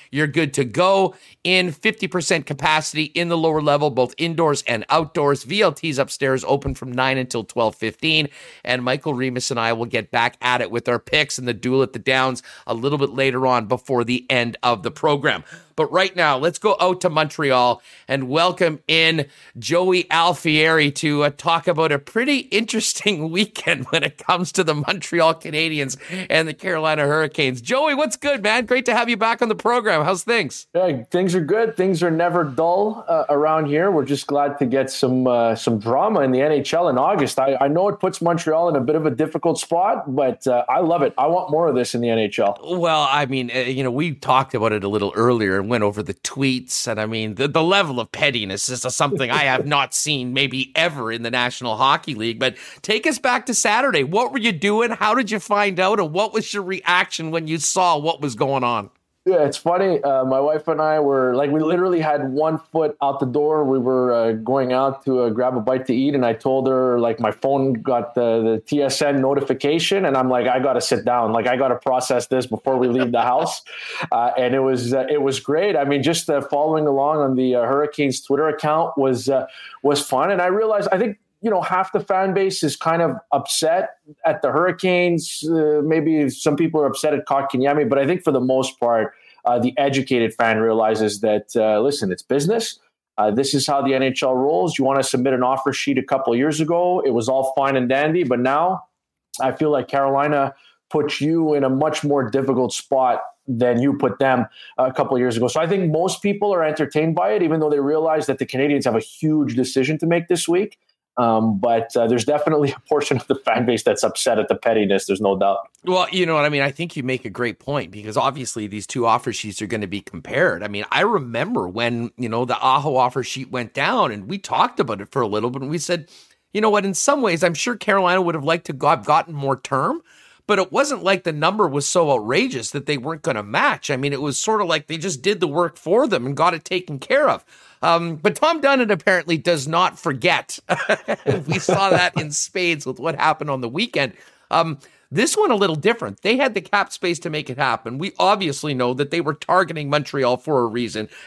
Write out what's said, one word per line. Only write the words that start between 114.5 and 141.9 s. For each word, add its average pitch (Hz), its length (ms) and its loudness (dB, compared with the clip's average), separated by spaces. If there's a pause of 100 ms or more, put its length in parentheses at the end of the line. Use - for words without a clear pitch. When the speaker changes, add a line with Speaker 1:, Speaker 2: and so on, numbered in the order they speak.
Speaker 2:
pettiness. 104 520 0
There's 98 140 -2
no 98 180 2
doubt. 98 300 0 (160)
Speaker 1:
Well, 180 260 0
you 180 160 0
know 165 80 0
what 147 100 2
I 147 40 2
mean? 147 120 0
I 139 100 0
think 165 240 -8
you - 100 -6
make 127 200 -4
a 113 60 -10
great 117 280 -6
point 131 320 -6
because 104 260 -10
obviously 127 500 -2
these 101 200 -8
two 120 200 -2
offer 117 260 2
sheets 107 300 -8
are 110 40 -4
gonna 104 200 -4
be 95 160 -6
compared. 110 600 -4
I 104 60 -6
mean, 101 220 -8
I 135 120 2
remember 147 640 -2
when, 117 500 -2
you 123 100 -4
know, 113 160 -2
the 117 140 -2
Aho 131 380 2
offer 127 260 0
sheet 131 280 -10
went 120 240 -6
down 175 360 0
and 104 180 -8
we 190 100 -6
talked 190 400 0
about 117 220 -2
it - 80 -14
for 135 140 -2
a 110 60 0
little 107 220 0
bit 135 120 -8
and 135 80 -6
we 165 80 -4
said, 165 320 -6 (420)
"You 202 80 -2
know 214 100 4
what? 208 140 2
In 190 100 -2
some 277 280 0
ways, 170 200 0
I'm 170 120 4
sure 240 220 -4
Carolina 190 440 2
would 170 140 0
have 147 100 -4
liked 165 220 0
to 165 80 -8
go, 143 140 0
have 120 180 2
gotten 156 260 2
more 139 260 -2
term, 165 440 -2 (440)
but 208 120 2
it 185 120 -2
wasn't 269 320 0
like 185 220 0
the 165 80 -2
number 175 340 0
was 139 220 -2
so 165 220 2
outrageous 131 640 0
that 131 120 -8
they 147 140 -2
weren't 151 240 -8
gonna 117 200 -2
match." 170 480 -2
I 139 60 -2
mean, 139 160 -2
it 139 80 -6
was 143 180 -4
sort 220 220 -2
of 190 80 -2
like 156 180 -2
they 160 120 -8
just 156 240 -6
did 190 180 -2
the 175 80 0
work 160 300 -2
for 226 280 2
them 151 200 -2
and 139 100 -4
got 175 160 2
it 160 140 -8
taken 170 320 -6
care 269 320 2
of. 104 120 -2 (400)
Um, 170 340 2
but 156 200 0
Tom 320 260 0
Dundon 262 280 2
apparently 175 460 0
does 151 320 0
not 170 300 0
forget. 139 640 -2
<laughs> - 40 -8 (800)
We 160 120 -2
saw 190 320 2